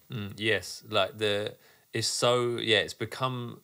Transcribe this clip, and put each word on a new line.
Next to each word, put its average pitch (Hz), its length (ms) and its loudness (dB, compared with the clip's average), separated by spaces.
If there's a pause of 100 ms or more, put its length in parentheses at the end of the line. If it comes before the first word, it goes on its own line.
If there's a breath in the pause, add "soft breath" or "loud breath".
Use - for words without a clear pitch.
Mm, 104 280 -8
yes, 104 520 -2
like, 104 300 2
the, 104 340 0 (400 soft breath)
it's 113 140 -2
so, 120 500 2
yeah, 110 200 4
it's 87 180 2
become 120 680 -4